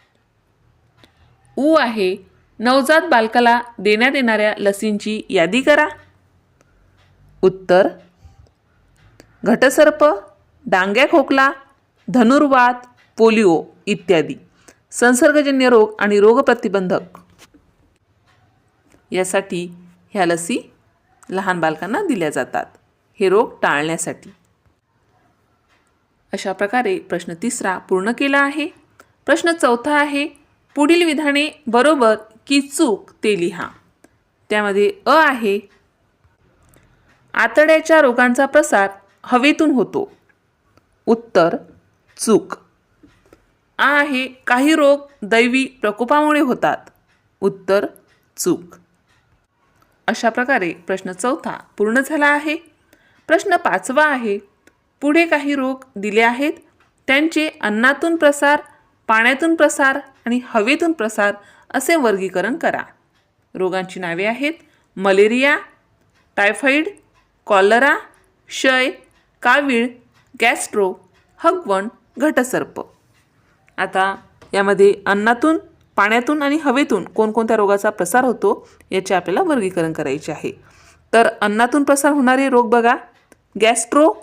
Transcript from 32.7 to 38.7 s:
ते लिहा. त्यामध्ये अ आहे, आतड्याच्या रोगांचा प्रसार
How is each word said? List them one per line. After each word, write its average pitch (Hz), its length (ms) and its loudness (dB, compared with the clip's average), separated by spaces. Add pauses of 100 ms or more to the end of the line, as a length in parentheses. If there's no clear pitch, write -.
ते 202 160 0
लिहा. 165 280 -6 (840)
त्यामध्ये 202 420 0 (140)
अ 262 80 4
आहे, 233 460 0 (1700)
आतड्याच्या 311 640 4
रोगांचा 247 460 4
प्रसार 269 440 2 (320)